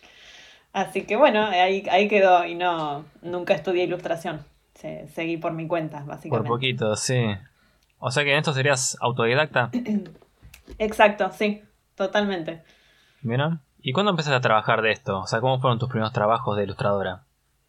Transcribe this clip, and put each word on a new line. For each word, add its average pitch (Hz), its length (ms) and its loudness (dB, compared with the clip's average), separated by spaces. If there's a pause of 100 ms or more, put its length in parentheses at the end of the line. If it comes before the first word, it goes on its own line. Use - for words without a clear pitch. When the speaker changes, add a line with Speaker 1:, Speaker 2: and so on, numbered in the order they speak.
(720)
Speaker 1:
Así 196 340 -4
que 202 100 -2
bueno, 220 300 4
ahí, 190 440 2
ahí 202 160 4
quedó, 190 380 6
y 170 100 -8
no, 160 500 -2 (180)
nunca 175 320 -4
estudié 175 300 -2
ilustración, 165 600 -6 (300)
se-, 160 340 -14
seguí 165 300 -6
por 165 140 -4
mi 160 140 -8
cuenta, 156 400 -6
básicamente. 123 420 -4
Speaker 2:
Por 117 100 0
poquito, 123 360 0
sí. 123 320 0 (720)
O 123 140 -6
sea 147 100 0
que 143 100 0
en 143 60 4
esto 160 140 0
serías 131 480 0
autodidacta. 123 720 2 (560)
Speaker 1:
<clears throat> - 520 -20
Exacto, 208 580 2
sí, 208 260 -2 (340)
totalmente. 190 680 -4 (600)
Speaker 2:
Mira. 143 360 0 (280)
¿Y 131 60 -2
cuándo 202 200 2
empezaste 147 240 0
a 123 40 2
trabajar 110 400 4
de 110 120 4
esto? 98 280 -2
O 92 60 -8
sea, 113 160 0
¿cómo 131 180 0
fueron 127 180 2
tus 127 120 -4
primeros 110 240 -2
trabajos 107 420 2
de 104 80 0
ilustradora? 95 600 -2 (440)